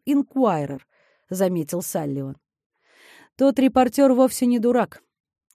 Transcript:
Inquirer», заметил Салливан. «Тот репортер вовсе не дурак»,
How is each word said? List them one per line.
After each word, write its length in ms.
Inquirer», 760
заметил 540
Салливан. 540
«Тот 220
репортер 540
вовсе 340
не 120
дурак», 440